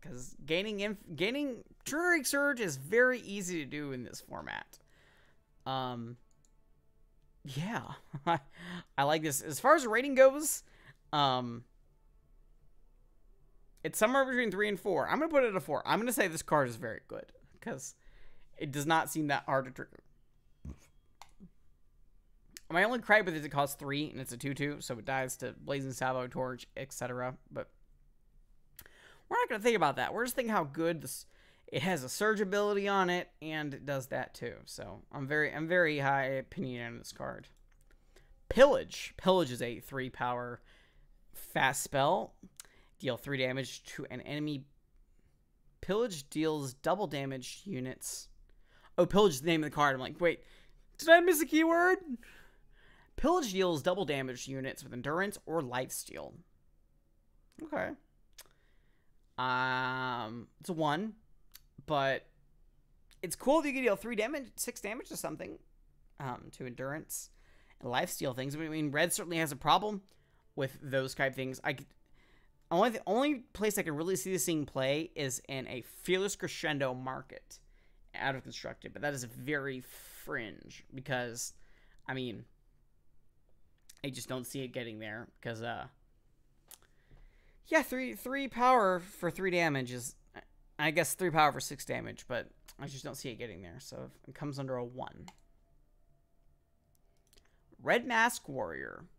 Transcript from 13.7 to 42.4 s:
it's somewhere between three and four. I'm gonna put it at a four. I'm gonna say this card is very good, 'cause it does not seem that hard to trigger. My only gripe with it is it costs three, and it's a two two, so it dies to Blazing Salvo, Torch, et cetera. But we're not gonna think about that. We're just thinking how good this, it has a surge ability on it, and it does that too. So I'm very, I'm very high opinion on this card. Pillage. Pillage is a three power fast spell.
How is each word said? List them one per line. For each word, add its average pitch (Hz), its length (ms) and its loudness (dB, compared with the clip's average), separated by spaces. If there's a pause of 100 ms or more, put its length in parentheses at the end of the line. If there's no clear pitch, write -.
it's 156 140 -2
somewhere 254 260 6
between 247 260 2
three 202 180 2
and 202 120 -2
four. 165 280 2
I'm 190 100 2
gonna 320 120 2
put 277 140 6
it 233 60 2
at 190 60 0
a 180 40 2
four. 139 260 -4
I'm 165 140 4
gonna 240 120 0
say 214 160 4
this 160 140 -4
card 147 260 4
is 117 80 -6
very 110 300 -8
good, - 260 -12 (280)
'cause 143 340 -8 (600)
it 147 160 -4
does 143 140 -2
not 156 240 4
seem 156 180 -2
that 135 160 0
hard 135 220 2
to 131 40 -12
trigger. - 320 -14 (2750)
My 170 140 4
only 240 160 4
gripe 214 280 6
with 175 80 -2
it 156 40 -2
is 147 60 -6
it 151 60 -6
costs 143 260 0
three, 143 340 -4
and 123 100 -10
it's 131 120 -8
a 120 40 -10
two 139 160 -4
two, 143 280 -4
so 123 180 -6
it 104 60 -12
dies 131 320 -2
to 123 160 -8
Blazing 139 400 -4
Salvo, 127 340 -2
Torch, 127 400 -6 (100)
et 135 160 -10
cetera. 127 440 -6 (120)
But - 220 -10 (1600)
we're 403 100 0
not 494 100 2
gonna 214 140 -2
think 233 140 6
about 151 200 4
that. 127 180 0
We're 220 100 0
just 247 120 -4
thinking 233 160 0
how 185 120 4
good 160 380 0
this, - 240 -10 (400)
it - 160 -2
has 165 220 0
a 127 40 -8
surge 208 320 2
ability 202 460 2
on 196 240 4
it, 175 180 0 (140)
and 151 320 -4
it 120 100 -12
does 135 240 -4
that 131 260 -4
too. 120 200 -8 (100)
So - 380 -12 (100)
I'm 139 140 -6
very, 151 260 2
I'm 156 140 -4
very 160 320 4
high 139 260 2
opinion 131 600 -4
on 117 120 -10
this - 140 -16
card. 131 360 -10 (1000)
Pillage. 233 680 6
Pillage 180 340 4
is 123 100 -6
a 120 200 -6
three 131 280 -8
power 123 520 -6 (720)
fast - 500 0
spell. 156 520 2 (640)